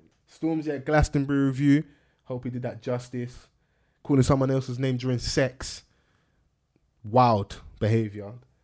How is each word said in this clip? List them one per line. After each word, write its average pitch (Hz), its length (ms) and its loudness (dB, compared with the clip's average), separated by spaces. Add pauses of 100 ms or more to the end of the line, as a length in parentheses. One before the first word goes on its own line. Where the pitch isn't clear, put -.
(320)
Stormzy 160 380 -4
at 131 160 -6
Glastonbury 143 600 2
review. 139 380 4 (420)
Hope 123 200 -8
he 127 60 -6
did 123 120 -8
that 113 180 -10
justice. 123 640 -8 (560)
Calling 135 200 4
someone 135 280 4
else's 127 280 -4
name 131 180 -2
during 127 220 -2
sex. - 640 -4 (1200)
Wild 110 580 2 (180)
behaviour. 107 540 -2 (300)